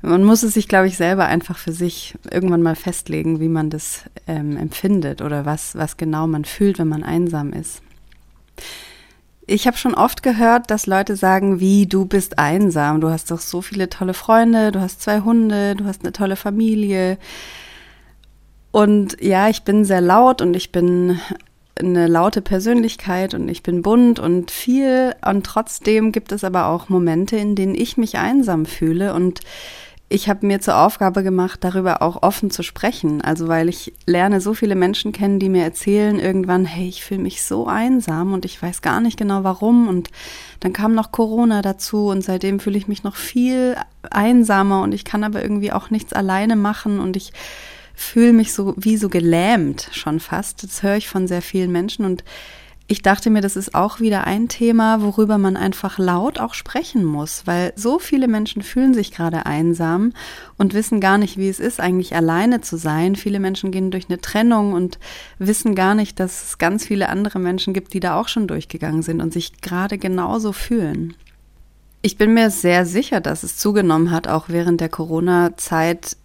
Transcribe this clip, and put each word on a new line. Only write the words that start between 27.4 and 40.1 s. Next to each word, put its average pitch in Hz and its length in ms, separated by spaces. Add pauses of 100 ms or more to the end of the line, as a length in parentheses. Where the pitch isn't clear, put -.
denen 190 200
ich - 220
mich 226 220
einsam 196 480
fühle. 170 480
Und 180 260 (680)
ich 202 180
hab 202 140
mir 196 180
zur - 180
Aufgabe 190 440
gemacht, 185 400
darüber 185 400
auch 170 200
offen 202 280
zu - 120
sprechen. 165 580
Also 165 260
weil 165 220
ich - 240 (140)
lerne 185 340
so 202 140
viele 208 200
Menschen 190 380
kennen, 202 260
die 190 120
mir 185 120
erzählen 208 560
irgendwann, 185 460
„Hey, 175 240
ich - 160
fühle 196 160
mich 180 240
so 196 220
einsam 196 680
und 185 120
ich - 160
weiß 180 220
gar - 180
nicht 233 180
genau 196 260
warum.“ 220 420
Und 180 240 (500)